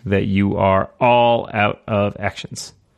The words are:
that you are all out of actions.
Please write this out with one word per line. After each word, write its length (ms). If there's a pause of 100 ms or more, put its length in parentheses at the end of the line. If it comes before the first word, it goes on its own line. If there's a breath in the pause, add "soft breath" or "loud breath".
that 200
you 320
are 320 (100)
all 520
out 360
of 320
actions. 520 (260)